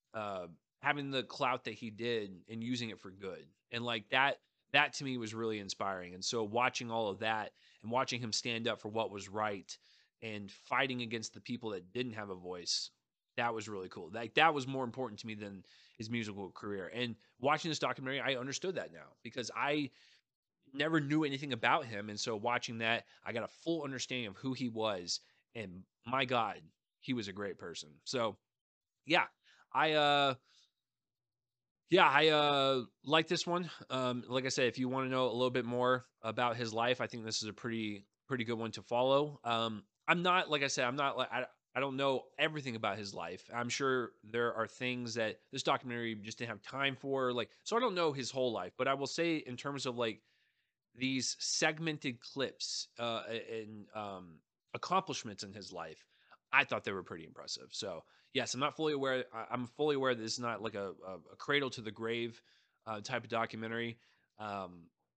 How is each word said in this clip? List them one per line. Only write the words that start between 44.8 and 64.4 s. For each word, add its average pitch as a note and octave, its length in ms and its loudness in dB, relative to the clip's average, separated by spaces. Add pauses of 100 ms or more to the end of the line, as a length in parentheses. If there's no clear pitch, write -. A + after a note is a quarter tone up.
that A2 260 0 (100)
this C3+ 120 -4
documentary A#2+ 520 2
just G#2+ 220 -10
didn't A#2 120 -4
have G2+ 120 -6
time C#3 340 0
for, C3+ 380 2
like, A#2+ 160 0 (140)
so - 120 0
I A#3 40 6
don't A#3 160 2
know E3+ 160 4
his C3+ 200 -4
whole B2+ 200 2
life, F#2 260 -2
but B2+ 100 2
I C#3 60 4
will C#3 140 -2
say E3 300 2
in B2 200 -6
terms C#3 280 -4
of, B2 120 -2
like, A2+ 240 0 (720)
these C3 440 -2
segmented D#3 840 0
clips, - 680 -6 (100)
uh, A#2 280 -2
a-, A2+ 360 -6
and, G#2 320 -14
um, F#2 440 -8 (360)
accomplishments C3+ 680 -2
in G2 80 -10
his F#2+ 220 -12
life, E2 320 -10 (460)
I C#3 120 6
thought A2+ 200 -2
they A2 80 -2
were F#2+ 100 -2
pretty F2 240 -10
impressive. - 460 -12
So, F2 320 -6 (300)
yes, B2 200 0
I'm A#2+ 60 -6
not C#3+ 160 0
fully D#3 180 2
aware. C3+ 400 0
I, A2+ 160 -8
I'm B2 160 -2
fully D3 300 0
aware C3 180 4
that A2+ 80 -4
this A2 120 -4
is - 60 -6
not, A#2 220 -4
like, G#2+ 140 -6
a, G2 180 -4 (100)
a, F#2 120 -10 (160)
a - 40 -20
cradle C#3 360 0
to A#2+ 100 -8
the G#2+ 100 -6
grave, A#2 480 -4 (460)
uh, G#2+ 160 -6
type A#2 220 -4
of A#2 60 -12
documentary, A2+ 680 -2 (400)
um, F#2 520 -8 (280)